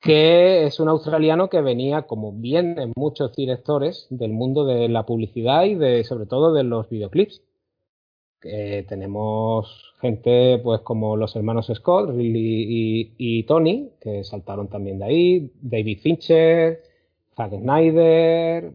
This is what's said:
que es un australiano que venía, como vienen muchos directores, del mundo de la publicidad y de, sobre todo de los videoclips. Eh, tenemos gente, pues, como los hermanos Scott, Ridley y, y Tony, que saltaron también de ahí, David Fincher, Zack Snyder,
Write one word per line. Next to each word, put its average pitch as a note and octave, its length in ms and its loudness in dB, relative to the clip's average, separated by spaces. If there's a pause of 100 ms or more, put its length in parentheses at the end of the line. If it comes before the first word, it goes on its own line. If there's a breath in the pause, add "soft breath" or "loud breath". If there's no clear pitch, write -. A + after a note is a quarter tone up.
que E3 640 6
es C#3+ 160 -2
un D#3 80 2
australiano D#3 600 2
que F3 120 0
venía, C3+ 400 -2
como G#2+ 320 -10
vienen C#3 640 -4
muchos C#3 400 -4
directores, C#3 720 -4
del A#2+ 220 -6
mundo C3 340 -2
de A#2+ 240 0
la A2+ 160 -2
publicidad A#2 580 -2
y G#3 120 0
de, B2 280 2
sobre A2 220 -8
todo D3 280 2
de C#3+ 100 2
los A#2 260 -4
videoclips. A2 520 -4 (1040)
Eh, G2+ 440 -8
tenemos G#2+ 1120 -4
gente, B2 600 2
pues, A#2 200 -2
como A2 340 -4
los G#2+ 220 -4
hermanos A2+ 360 -4
Scott, F3+ 360 0
Ridley A2+ 580 -2
y, A2+ 500 -2
y A#2 260 -2
Tony, E3 480 0 (100)
que G2+ 240 -8
saltaron G2+ 420 -12
también G2 320 -10
de G2 60 -8
ahí, E3+ 460 0 (100)
David A2 400 -4
Fincher, E3 800 2 (560 soft breath)
Zack G#2+ 200 -6
Snyder, E3 1160 2